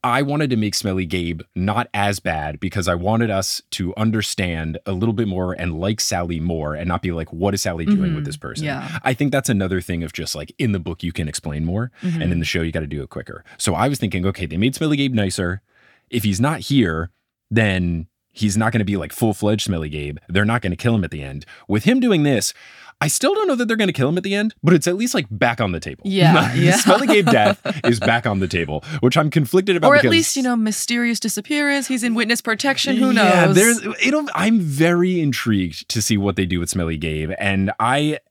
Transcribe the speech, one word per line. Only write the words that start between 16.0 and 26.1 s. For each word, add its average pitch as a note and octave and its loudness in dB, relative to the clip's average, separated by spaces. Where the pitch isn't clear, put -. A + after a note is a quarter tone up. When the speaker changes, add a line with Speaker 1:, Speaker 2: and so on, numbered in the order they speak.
Speaker 1:
If A#2 -2
he's G2+ 0
not D3 0
here, F2+ 0
then F#2 0
he's G#2 0
not A2 2
gonna A2 0
be, G2+ -2
like, D2+ -6
full-fledged G#2+ 0
Smelly D#2+ -4
Gabe. D2 -8
They're G2 2
not A#2 0
gonna F2+ -2
kill A#2 0
him G2+ 0
at D#2+ -6
the D2+ -10
end." C#2 -12
With G2+ 0
him B3+ 4
doing G#3 2
this, C3+ 0
I D#3 2
still C#4 2
don't G#4 0
know D4 2
that A#3+ -2
they're A3+ 0
gonna G3+ 2
kill C3 0
him F3 0
at F#3 -4
the G3 -2
end, G#3+ -2
but E3 6
it's D#3 2
at F3 0
least, A#3 -2
like, E3 0
back A#2 0
on G2+ 2
the E2 -2
table. D2+ -12
<laughs> - -
Speaker 2:
Yeah, E3+ 4